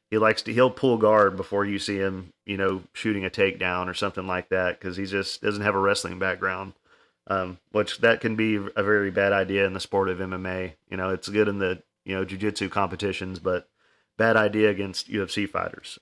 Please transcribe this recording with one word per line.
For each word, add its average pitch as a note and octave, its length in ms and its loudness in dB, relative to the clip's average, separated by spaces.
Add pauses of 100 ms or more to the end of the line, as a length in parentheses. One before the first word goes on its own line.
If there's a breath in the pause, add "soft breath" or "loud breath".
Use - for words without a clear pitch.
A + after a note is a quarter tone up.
(100)
he G#2+ 80 2
likes A2 240 4
to, A#2+ 100 -8
he'll B2 180 4
pull B2 280 2
guard G#2+ 380 6
before G2+ 280 -2
you G2+ 140 -2
see G2+ 180 -4
him, F#2+ 360 -4 (140)
you G2+ 100 -4
know, F#2+ 260 0 (100)
shooting G#2 320 -2
a F#2 60 -4
takedown F2+ 580 0
or F2+ 60 -8
something F#2+ 320 -4
like F2+ 240 -4
that, F#2 300 0
'cause F2+ 160 -8
he G2 80 -4
just F#2+ 380 -4
doesn't G#2 200 -2
have G2+ 120 2
a G2 60 2
wrestling F#2+ 380 0
background, F#2+ 560 -4 (540 soft breath)
um, F#2 300 -2 (140)
which G#2 260 0
that A2+ 220 4
can A2+ 160 -2
be A2 200 2
a G2+ 260 -4
very G2+ 280 2
bad G2 220 2
idea G2 340 2
in F#2 60 -4
the F#2 80 -8
sport F#2+ 300 0
of F2+ 100 -4
M F#2 140 -4
M F#2 120 -8
A. F#2 300 -6 (140)
You F#2+ 80 -6
know, F#2 100 -2
it's F#2+ 200 -4
good G#2 200 2
in G2+ 100 -2
the, F#2 240 -2 (220)
you F#2+ 100 -6
know, F#2+ 120 -2
jiu-jitsu G2 420 -4
competitions, F#2 680 -4
but F2+ 300 -4 (500)
bad A2+ 180 4
idea G#2+ 320 4
against G2 400 -4
U G2+ 140 -2
F F#2 80 -4
C G#2 160 -2
fighters. - 560 -8